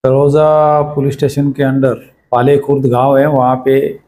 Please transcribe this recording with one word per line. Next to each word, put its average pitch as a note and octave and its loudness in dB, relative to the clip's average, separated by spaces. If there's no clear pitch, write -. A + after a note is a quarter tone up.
तरोजा D3+ 2
पुलिस C#3+ -4
station C#3+ -2
के C3+ -6
under C3+ 0
पाले B2+ 2
खुर्द C#3 -2
गांव C3 2
है, C#3 2
वहाँ B2+ 0
पे C3+ -2